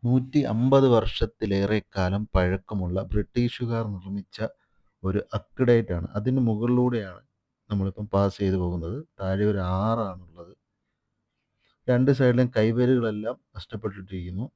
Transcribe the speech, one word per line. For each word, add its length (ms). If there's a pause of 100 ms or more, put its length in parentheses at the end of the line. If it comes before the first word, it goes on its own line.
നൂറ്റി 380 (120)
അമ്പത് 420
വർഷത്തിലേറെ 800 (180)
കാലം 280 (120)
പഴക്കമുള്ള 600 (160)
ബ്രിട്ടീഷുകാർ 800
നിർമ്മിച്ച 460 (640)
ഒരു 180 (160)
അക്വിഡക്റ്റ് 600
ആണ്. 100 (120)
അതിന് 300
മുകളിലൂടെയാണ് 760 (480)
നമ്മളിപ്പം 440
പാസ് 260
ചെയ്ത് 220
പോകുന്നത്. 360 (220)
താഴെ 320
ഒരു 80 (180)
ആറാണുള്ളത്. 760 (1400)
രണ്ട് 300
സൈഡിലെയും 400
കൈവരികളെല്ലാം 800 (180)
നഷ്ടപ്പെട്ടിട്ടിരിക്കുന്നു. 1000